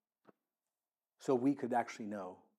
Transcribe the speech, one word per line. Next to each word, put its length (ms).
So 160
we 180
could 200
actually 320
know 320